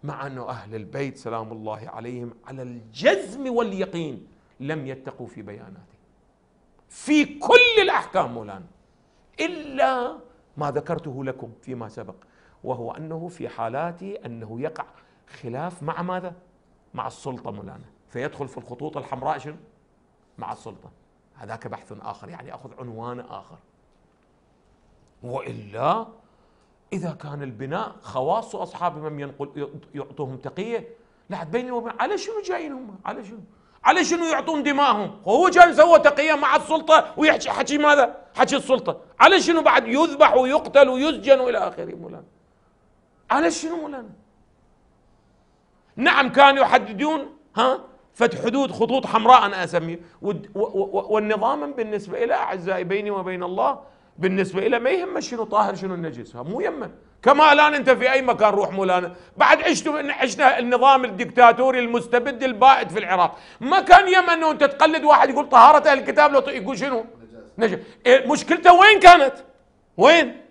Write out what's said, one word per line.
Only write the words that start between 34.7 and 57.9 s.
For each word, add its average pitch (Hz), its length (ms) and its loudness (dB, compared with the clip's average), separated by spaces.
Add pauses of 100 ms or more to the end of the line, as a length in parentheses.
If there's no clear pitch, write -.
هو 302 220 2
كان 349 240 8
سوى 311 260 8
تقية 302 340 2
مع 285 220 0
السلطة 311 600 2
ويحكي - 320 0
حكي 254 280 -4
ماذا؟ 294 400 2 (180)
حكي 262 200 0
السلطة. 240 460 -4 (180)
على 330 220 6
شنو 330 200 0
بعد 262 260 2
يذبح 285 480 2
ويقتل 269 540 4
ويسجن 262 500 0
وإلى 247 180 -4
آخره 175 380 -8
مولانا؟ - 300 -20 (1040)
على 302 200 0
شنو 330 240 -10
مولانا؟ 285 340 -14 (1900)
نعم، 277 340 2
كانوا 269 340 6
يحددون، 254 760 -2 (180)
ها، 262 240 0 (340)
فتح - 320 -2
حدود، 254 260 -2
خطوط 240 340 -2
حمراء 226 400 4
أنا 196 180 -4
أسميه، 165 360 -6 (220)
ود-، 196 340 -8
و-، 196 40 -8
و-، 196 340 -4
و-، 202 200 -4
والنظام 220 580 -2
بالنسبة 214 520 -8
إلى، 233 100 -2
أعزائي، 185 500 -6
بيني 202 280 -6
وبين 185 320 -8
الله، 214 360 -4 (380)
بالنسبة 185 500 -2
إلى 233 120 0
ما 240 100 -2
يهم 359 300 -4
شنو 233 240 -8
طاهر 208 320 -2
شنو 190 180 -8
النجس، 147 420 -12
ها، 120 80 -14
مو 208 180 -8
يمه. 294 300 -8 (320)
كما 285 300 6
الآن 302 200 4
أنت 262 160 -2
في 254 220 2